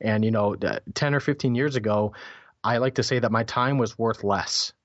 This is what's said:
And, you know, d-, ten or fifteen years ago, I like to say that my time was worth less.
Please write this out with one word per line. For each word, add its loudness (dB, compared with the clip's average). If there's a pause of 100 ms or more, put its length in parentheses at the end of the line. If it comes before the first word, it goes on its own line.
And, 2
you 4
know, 2
d-, -2 (160)
ten 0
or 2
fifteen 0
years 0
ago, 0 (500)
I 2
like 0
to 0
say 0
that 2
my 2
time 0
was 0
worth -2
less. -2 (120)